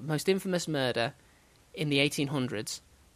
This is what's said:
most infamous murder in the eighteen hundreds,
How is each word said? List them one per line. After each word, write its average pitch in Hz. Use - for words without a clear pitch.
most 147
infamous 185
murder 127
in 151
the 143
eighteen 143
hundreds, 127